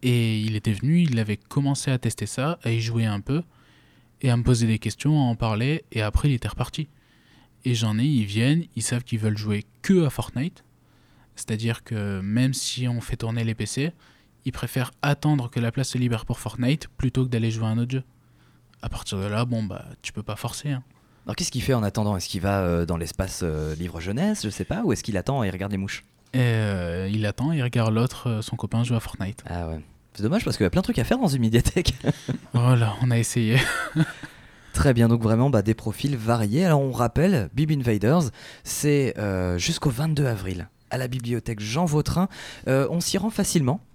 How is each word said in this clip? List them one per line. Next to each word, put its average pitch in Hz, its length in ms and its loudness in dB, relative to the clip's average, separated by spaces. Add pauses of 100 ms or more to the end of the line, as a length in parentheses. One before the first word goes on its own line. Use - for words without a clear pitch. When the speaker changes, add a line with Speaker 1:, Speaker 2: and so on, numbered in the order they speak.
Speaker 1:
Et 117 380 2
il 107 160 -2
était 107 180 0
venu, 160 300 4
il 127 140 2
avait 107 200 0
commencé 139 520 -2
à 127 60 2
tester 113 300 -2
ça, 143 380 -4
à 120 60 0
y 117 120 2
jouer 113 240 0
un 104 140 0
peu, 143 220 -2 (760)
et 131 80 2
à 120 80 4
me 120 60 2
poser 117 240 4
des 110 120 2
questions, 147 400 0
à 143 60 4
en 120 120 0
parler, 117 540 -2
et 113 120 -2
après, 107 260 0
il 139 60 2
était 113 140 -4
reparti. - 420 -6 (760)
Et 123 100 0
j'en 110 240 0
ai, 117 60 2
ils 131 220 2
viennent, 123 380 2 (120)
ils 113 60 -4
savent 120 220 -2
qu'ils 113 160 -4
veulent 107 180 0
jouer 104 260 -2 (160)
que 185 240 4
à 139 60 0
Fortnite. - 540 -6 (720)
C'est-à-dire 113 480 -4
que 101 360 -4
même 117 320 2
si 127 340 -4
on 120 140 -2
fait - 160 -6
tourner 113 280 -2
les 113 100 0
P 110 100 -4
C, 139 280 -4 (520)
ils 131 80 -4
préfèrent - 380 -4 (100)
attendre 143 480 2
que - 100 -4
la 117 140 0
place 131 160 -2
se - 80 -6
libère 120 300 0
pour 120 120 -4
Fortnite 123 500 -2 (100)
plutôt 127 260 0
que 123 60 -4
d'aller 113 200 0
jouer 113 140 -2
à 110 60 0
un 110 80 0
autre 120 140 -2
jeu. 131 100 -4 (800)
À - 80 -4
partir - 280 -8
de 95 60 -2
là, 104 220 0
bon, 117 160 -2
bah, 92 240 -8 (160)
tu - 100 -10
peux 104 100 -8
pas 104 140 -6
forcer, - 340 -6
hein. 127 120 -4 (420)
Speaker 2:
Alors, 107 120 -6
qu'est-ce - 140 -4
qu'il 123 120 -4
fait 135 100 2
en 120 100 2
attendant ? 104 340 0
Est-ce 90 120 -6
qu'il 92 140 -6
va, 98 180 2
euh, 85 240 2
dans 85 140 -2
l'espace, 87 440 -6
euh, 78 340 -2
livre 82 240 -6
jeunesse, 139 440 -2
je 110 60 -2
sais 92 140 -6
pas, 190 200 -4
ou 165 80 2
est-ce 98 100 -2
qu'il 104 140 -4
attend 131 260 0
et 104 40 0
il 92 40 0
regarde 95 220 -4
les 98 60 -2
mouches ? 98 260 -6 (300)
Speaker 1:
Et, 131 60 4
euh, 98 680 0
il 107 140 0
attend 123 280 -2
et 160 60 0
il 135 40 0
regarde 117 320 2
l'autre, 120 340 0
euh, 110 140 -2
son - 140 -6
copain 117 280 0
jouer 120 120 0
à 110 40 0
Fortnite. - 460 -8
Speaker 2:
Ah 87 220 -4
ouais. 80 120 -6 (320)
C'est - 100 -8
dommage 156 220 2
parce 123 120 -2
qu'il 110 80 4
y - 20 6
a 87 40 4
plein 170 100 2
de 190 40 0
trucs - 140 0
à 117 60 2
faire - 140 2
dans 240 100 2
une 135 140 2
médiathèque. 117 520 4 (300)
<laughs> - 280 -6
Speaker 1:
Voilà, 120 500 4
on 127 80 2
a 117 80 4
essayé. 117 380 2 (380)
<laughs> - 800 -6
Speaker 2:
Très 143 180 4
bien, 117 160 6
donc 117 140 4
vraiment, 113 260 4
bah, 117 140 4
des 110 120 2
profils 135 420 -4
variés. 113 480 0
Alors 156 160 4
on 135 120 0
rappelle, 123 600 2
Bib 151 160 0
Invaders, 123 600 2 (340)
c'est, 143 540 0
euh, 92 380 0
jusqu'au 151 340 0
vingt-deux 143 360 0
avril 95 420 -4 (240)
à 123 60 -4
la 127 80 -4
bibliothèque 120 540 -4
Jean 113 240 -2
Vautrin. 160 440 0 (380)
Euh, 135 240 2
on 170 100 -2
s'y - 160 -2
rend 202 140 0
facilement 170 500 2 (140)